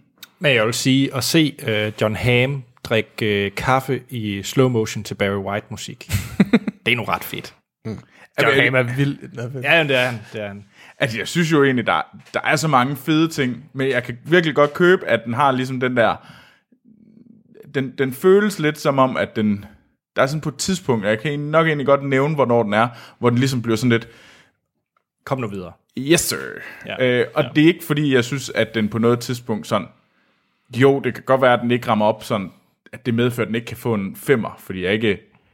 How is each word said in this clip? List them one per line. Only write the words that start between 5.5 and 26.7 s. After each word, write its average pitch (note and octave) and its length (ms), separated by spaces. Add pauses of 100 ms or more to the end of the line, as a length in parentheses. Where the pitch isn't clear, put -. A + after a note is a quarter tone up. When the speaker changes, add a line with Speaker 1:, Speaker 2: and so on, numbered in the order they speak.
Speaker 2:
<laughs> - 420
Speaker 1:
det A2+ 60
er B2 40
nu A#2 80
ret F#2 200
fedt. - 320 (300)
Speaker 2:
Mm. A2 60
Speaker 3:
Jamen, F#2+ 80 (420)
Speaker 2:
John C3+ 140
Speaker 3:
jeg C3+ 80
Speaker 2:
Hamm B2+ 120
er B2 200
vild C#3 280
i C3 40
den B2 120
her A#2+ 120
film. C3 120
Speaker 1:
Ja, C#3 140
jamen, D3+ 120
det C3+ 80
er B2 80
han, A#2+ 140 (140)
det A2 80
er G#2 60
han. G2+ 180 (340)
Speaker 3:
Altså, A#2 180
jeg G2 100
synes E3 240
jo D3 120
egentlig, B2+ 240
der, E2+ 140 (320)
der - 100
er C#3 120
så D#3 120
mange C3+ 280
fede D#3+ 320
ting, C3 360 (100)
men C3+ 160
jeg B2 140
kan A#2+ 220
virkelig D#3+ 300
godt D3 180
købe, F3+ 320
at A2+ 200
den A#2 80
har C3+ 180
ligesom C3 280
den B2+ 180
der... G2+ 180 (1600)
Den, C3+ 220
den C3 160
føles G3 460
lidt D3+ 200
som C3+ 200
om, C3 180
at F2+ 180
den... G#2 300 (500)
Der G#2 60
er C3 60
sådan D3+ 140
på D#3 80
et C3+ 80
tidspunkt, B2+ 480
jeg G#2+ 140
kan D3 200
nok D#3 280
egentlig D3 180
godt C#3 180
nævne, C#3 320
hvornår A#2+ 280
den G#2 100
er, A2 140 (320)
hvor B2 100
den A#2+ 100
ligesom C3 220
bliver A2+ 140
sådan B2 140
lidt A#2 180 (1160)
Speaker 1:
Kom C3+ 140
nu A#2 80
videre. F#2+ 240 (260)
Speaker 3:
Yes, C#3 240
sir. - 140 (500)